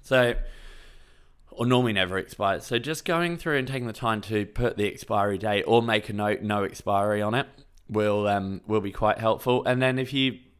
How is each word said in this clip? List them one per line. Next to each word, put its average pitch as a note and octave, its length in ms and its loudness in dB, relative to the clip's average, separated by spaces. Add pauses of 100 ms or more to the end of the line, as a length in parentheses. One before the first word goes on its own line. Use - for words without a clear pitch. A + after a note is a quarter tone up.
So, B2 340 2 (1120)
or - 160 -6
normally B2 280 4
never F#2+ 240 0
expires. F#2+ 480 -2
So A#2+ 120 -2
just D3 280 -6
going E3+ 320 0
through D#3+ 200 -2
and C3 100 -2
taking B2+ 200 -6
the A2 60 -8
time A2 280 -2
to G#2 240 -2
put - 320 -2
the G#2 80 0
expiry G2+ 520 0
date G2+ 260 0
or A#2 180 6
make A2 280 0
a G#2+ 40 -6
note, G#2 280 0
no G#2 220 0
expiry G#2 580 0
on G#2+ 120 0
it, C3+ 140 -2 (420)
will, G#2 380 2
um, G2 400 -2
will G#2+ 140 2
be G2 100 -6
quite G#2+ 280 0
helpful. A2+ 460 2
And B2+ 160 2
then C3 160 2
if C3 160 -4
you C3+ 260 0 (200)